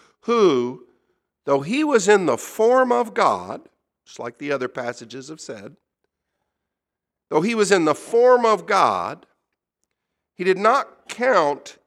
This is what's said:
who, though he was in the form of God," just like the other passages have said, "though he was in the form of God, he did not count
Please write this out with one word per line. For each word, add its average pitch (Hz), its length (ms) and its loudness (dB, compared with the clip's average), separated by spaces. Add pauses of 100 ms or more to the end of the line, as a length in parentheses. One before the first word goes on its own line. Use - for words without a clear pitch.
(220)
who, 147 680 0 (560)
though 139 160 0
he 226 240 -4
was 240 240 0
in 196 200 4
the 120 100 0
form 247 560 0
of 233 200 -2
God," 107 560 -2 (360)
just - 140 -20
like 120 180 -12
the 143 160 -6
other 127 160 -4
passages 123 580 -12
have 156 140 -20
said, 117 340 -18 (1500)
"though 156 140 0
he 233 140 -2
was 202 180 2
in 180 100 4
the 151 100 2
form 240 520 2
of 202 200 0
God, 131 600 -2 (1040)
he - 120 -10
did 185 120 2
not 226 520 -2
count 180 760 -2